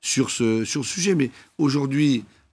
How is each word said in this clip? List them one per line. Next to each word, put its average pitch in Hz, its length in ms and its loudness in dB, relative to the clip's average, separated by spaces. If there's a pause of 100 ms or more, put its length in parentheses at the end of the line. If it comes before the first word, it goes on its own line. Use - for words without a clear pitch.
sur - 300 -2
ce, 113 340 0
sur 139 180 -4
ce - 80 -8
sujet. 190 240 0
Mais 135 160 0 (260)
aujourd'hui, 139 680 2 (280)